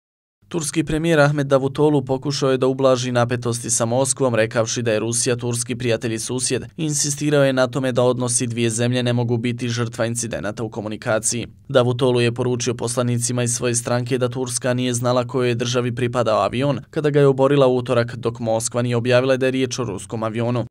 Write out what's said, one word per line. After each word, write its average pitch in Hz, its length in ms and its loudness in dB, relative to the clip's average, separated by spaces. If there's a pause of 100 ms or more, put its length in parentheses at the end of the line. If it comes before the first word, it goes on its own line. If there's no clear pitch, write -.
(480)
Turski 160 360 -4
premijer 156 360 2
Ahmed 143 260 2
Davutoglu 139 580 2
pokušao 135 460 -2
je 131 80 2
da 131 80 2
ublaži 131 460 2
napetosti 120 580 0
sa 117 140 0
Moskvom, 127 500 0
rekavši 113 480 0
da 117 100 0
je 107 60 2
Rusija 117 380 0
turski 120 400 -4
prijatelj 117 380 -2
i 110 40 -4
susjed 123 440 -4 (140)
i 160 80 -4
insistirao 147 600 0
je 135 80 4
na 131 140 2
tome 131 260 -2
da 123 100 2
odnosi 123 440 0
dvije 117 240 0
zemlje 120 320 0
ne 120 100 2
mogu 120 240 0
biti 120 320 -2
žrtva 117 380 -2
incidenata 113 560 -6
u 110 60 -4
komunikaciji. 110 800 -4 (220)
Davutoglu 123 520 4
je 120 140 2
poručio 123 400 -2
poslanicima 120 680 -2
iz 120 120 0
svoje 123 200 -2
stranke 123 440 -2
da 123 100 0
Turska 123 460 -4
nije 127 200 0
znala 123 320 0
kojoj 123 220 0
je 120 60 2
državi 120 400 -2
pripadao 120 460 0
avion 120 400 0 (100)
kada 156 200 0
ga 143 100 4
je 143 60 8
oborila 135 400 4
u 127 100 4
utorak, 120 400 0
dok 117 220 -4
Moskva 117 440 -2
nije 120 140 0
objavila 123 400 2
da 131 100 0
je 127 60 2
riječ 131 260 -2
o 127 60 -4
ruskom 110 380 -8
avionu. 117 480 -2